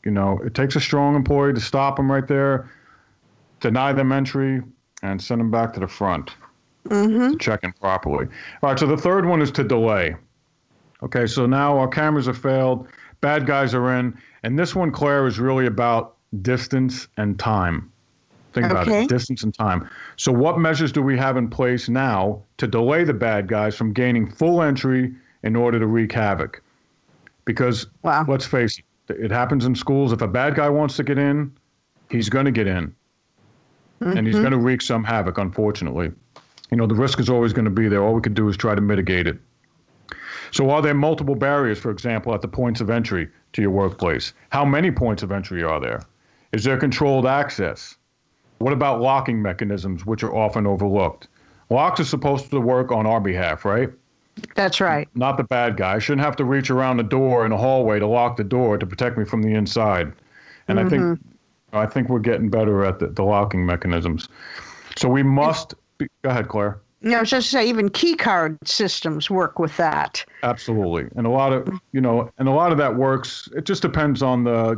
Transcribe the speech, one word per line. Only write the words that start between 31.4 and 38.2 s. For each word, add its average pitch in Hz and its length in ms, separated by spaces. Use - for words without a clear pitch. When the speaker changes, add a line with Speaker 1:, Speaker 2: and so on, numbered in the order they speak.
Speaker 1:
he's 107 200
gonna 135 220
get 110 160
in. 90 260
And 180 260
he's 113 80
Speaker 2:
Mm-hmm. 214 80
Speaker 1:
gonna 135 140
wreak 123 240
some 113 220
havoc, 104 340
unfortunately. 90 760
You 117 60
know, 113 100
the 110 80
risk 131 240
is 123 100
always 117 240
gonna 110 160
be 110 180
there. 101 160
All 107 120
we 113 60